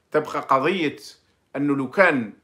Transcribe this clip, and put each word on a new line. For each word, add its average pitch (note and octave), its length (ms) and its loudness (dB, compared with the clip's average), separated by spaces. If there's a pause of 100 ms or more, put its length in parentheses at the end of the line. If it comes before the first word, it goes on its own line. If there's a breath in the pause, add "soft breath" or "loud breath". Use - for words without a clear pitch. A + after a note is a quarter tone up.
(120)
تبقى D3+ 280 -2
قضية C#3+ 560 0 (600)
أنه C#3+ 200 0
لو C3+ 140 -4
كان D3 440 2 (100)